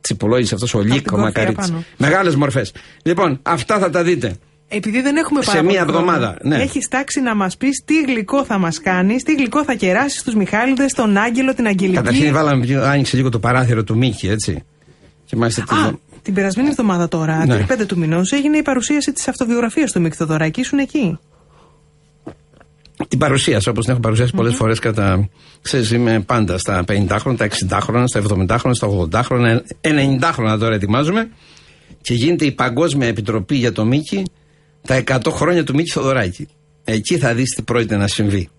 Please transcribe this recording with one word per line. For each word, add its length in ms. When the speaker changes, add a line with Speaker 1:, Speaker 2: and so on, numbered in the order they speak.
Speaker 1:
Τις 100
υπολόγισε 440
αυτός 200
ο 40
Speaker 2:
Απ' 60
Speaker 1:
Λίκ, 100
Speaker 2:
την 120
Speaker 1:
ο 40
Speaker 2:
κορφή 140
Speaker 1:
Μακαρίτης. 440
Speaker 2:
απάνω. 160
Speaker 1:
Μεγάλες 400
μορφές. 360
Λοιπόν, 400
αυτά 360
θα 120
τα 120
δείτε. 320
Speaker 2:
Επειδή 280
δεν 140
έχουμε 260
Speaker 1:
Σε 80
Speaker 2:
πάρα 120
Speaker 1:
μία 220
Speaker 2:
πολύ 120
χρόνο, 20
Speaker 1:
εβδομάδα, 300
ναι. 200
Speaker 2:
έχεις 260
τάξει 320
να 140
μας 220
πεις 280
τι 180
γλυκό 420
θα 140
μας 220
κάνεις, 420
τι 120
γλυκό 300
θα 100
κεράσεις 460
στους 140
Μιχάληδες, 560
στον 260
Άγγελο, 380
την 120
Αγγελική. 300
Speaker 1:
Καταρχήν 360
βάλαμε, 520
άνοιξε 320
λίγο 120
το 100
παράθυρο 460
του 120
Μίκη, 320
έτσι. 340
Και 120
μάλιστα 260
τη 120
Speaker 2:
Α, 40
Speaker 1:
βδο- 200
Speaker 2:
την 120
περασμένη 340
εβδομάδα 400
τώρα, 380
Speaker 1:
Ναι. 100
Speaker 2:
την 100
πέντε 180
του 140
μηνός, 340
έγινε 240
η 60
παρουσίαση 500
της 160
αυτοβιογραφίας 640
του 80
Μίκη 160
Θοδωράκη. 440
Ήσουν 180
εκεί; 400
Speaker 1:
Την 100
παρουσίασα, 520
όπως 140
την 80
έχω 100
παρουσιάσει 300
πολλές 200
Speaker 2:
Μμμ. 60
Speaker 1:
φορές 200
κατά, 500
ξέρεις, 280
είμαι 300
πάντα 380
στα 260
πενήντα 340
χρόνια, 180
στα 80
εξήντα 360
χρόνια, 260
στα 120
εβδομήντα 400
χρόνια, 200
στα 80
ογδόντα 360
χρόνια, 400
ενενήντα 520
χρόνια 260
τώρα 160
ετοιμάζουμε. 540
Και 140
γίνεται 300
η 80
Παγκόσμια 540
Επιτροπή 500
για 160
το 120
Μίκη 380
τα 80
εκατό 360
χρόνια 340
του 100
Μίκη 160
Θοδωράκη. 580
Εκεί 340
θα 160
δεις 200
τι 80
πρόκειται 340
να 100
συμβεί. 420